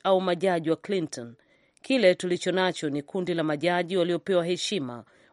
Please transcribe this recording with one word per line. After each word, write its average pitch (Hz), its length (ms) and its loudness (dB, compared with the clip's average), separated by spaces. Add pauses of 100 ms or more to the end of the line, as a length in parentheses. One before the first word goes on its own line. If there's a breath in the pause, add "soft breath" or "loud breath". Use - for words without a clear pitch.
au 190 160 4
majaji 175 500 0
wa 160 60 2
Clinton. 147 580 -6 (480 soft breath)
Kile 220 320 6
tulicho 180 380 -2
nacho 180 380 0
ni 143 120 -4
kundi 180 320 -4
la 165 100 0
majaji 170 520 0
waliopewa 175 500 0
heshima, 143 580 -4 (280 soft breath)